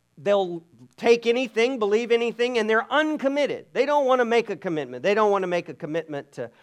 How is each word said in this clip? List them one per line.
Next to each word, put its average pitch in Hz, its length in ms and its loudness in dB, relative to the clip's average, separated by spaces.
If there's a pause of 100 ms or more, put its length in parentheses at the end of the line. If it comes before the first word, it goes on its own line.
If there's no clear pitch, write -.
(160)
They'll 175 460 0 (340)
take 240 300 4
anything, 240 520 0
believe 214 340 0
anything, 233 440 0
and 214 140 0
they're 226 200 0
uncommitted. 277 840 -2
They 247 120 0
don't 294 220 2
wanna 254 180 2
make 226 240 0
a 190 80 -6
commitment. 135 460 -6
They 196 120 2
don't 214 160 4
wanna 190 160 0
make 175 220 -4
a 147 60 -14
commitment 156 580 -8
to 120 180 -12 (120)